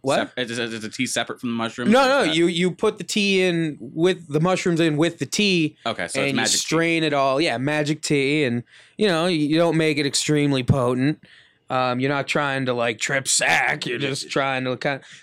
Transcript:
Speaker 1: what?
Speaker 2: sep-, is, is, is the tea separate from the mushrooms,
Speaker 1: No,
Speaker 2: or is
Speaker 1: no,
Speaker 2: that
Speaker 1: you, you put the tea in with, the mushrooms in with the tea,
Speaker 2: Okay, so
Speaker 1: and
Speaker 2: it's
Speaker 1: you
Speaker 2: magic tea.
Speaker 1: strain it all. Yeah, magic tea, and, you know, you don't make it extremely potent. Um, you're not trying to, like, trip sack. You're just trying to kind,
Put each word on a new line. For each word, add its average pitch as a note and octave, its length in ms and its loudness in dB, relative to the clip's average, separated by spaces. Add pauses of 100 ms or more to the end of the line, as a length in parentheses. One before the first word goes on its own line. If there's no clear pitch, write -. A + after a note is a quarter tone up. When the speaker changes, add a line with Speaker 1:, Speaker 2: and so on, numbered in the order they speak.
Speaker 1:
what? C3+ 140 0
Speaker 2:
sep-, A2 240 -4
is, A#2 180 -6
is, A#2 160 -6
is A2 80 -10
the G#2+ 80 -10
tea B2+ 160 -4
separate A#2 360 -6
from B2 80 -6
the A#2 60 -4
mushrooms, A#2 360 -2
Speaker 1:
No, B3+ 80 6
Speaker 2:
or C#4 40 4
is B3+ 60 2
Speaker 1:
no, C4+ 180 2
Speaker 2:
that D3+ 80 0
Speaker 1:
you, E3+ 120 4
you F3+ 240 0
put G#3+ 260 -2
the - 60 -12
tea G3 400 0
in E3 380 0
with, E3+ 480 0
the C#3+ 100 -2
mushrooms F3+ 400 2
in E3 160 4
with E3 240 0
the C#3 60 -2
tea, F3+ 500 0 (100)
Speaker 2:
Okay, G2 220 -4
so C3+ 140 -4
Speaker 1:
and C#3 80 0
Speaker 2:
it's - 20 -2
Speaker 1:
you C3+ 60 -2
Speaker 2:
magic A2+ 160 0
tea. A#2 60 0
Speaker 1:
strain E3 440 0
it D3+ 100 0
all. C3+ 280 2
Yeah, C3 160 0
magic D3+ 440 -2
tea, C#3+ 440 2
and, A#2+ 180 -2 (340)
you G#3+ 100 2
know, E3+ 200 2
you D#3 300 2
don't E3 180 4
make D#3 220 2
it D3 80 -2
extremely C#3+ 580 2
potent. B2+ 580 2 (480)
Um, B2+ 300 0
you're C3+ 100 0
not C#3 180 -2
trying C3+ 400 0
to, B2 60 0
like, A#2+ 260 -2
trip C3+ 280 -2
sack. D3 580 0
You're A#2+ 140 -4
just C#3 300 -4
trying C3+ 340 0
to B2+ 140 -2
kind, C#3 240 -4 (220)